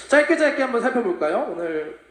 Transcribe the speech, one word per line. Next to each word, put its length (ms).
짧게 280
짧게 240
한번 220
살펴볼까요? 760
오늘 420